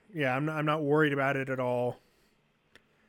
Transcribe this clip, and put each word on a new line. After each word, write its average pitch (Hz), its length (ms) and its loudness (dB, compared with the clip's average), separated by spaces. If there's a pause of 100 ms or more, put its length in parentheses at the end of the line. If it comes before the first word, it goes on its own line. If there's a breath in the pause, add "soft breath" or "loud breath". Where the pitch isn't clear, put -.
(140)
yeah, 135 220 0
I'm 143 80 -2
not, 156 120 -4
I'm 151 100 -2
not 156 180 0
worried 147 300 4
about 139 220 0
it 135 120 -4
at 131 100 -4
all. 123 400 -2 (1120 soft breath)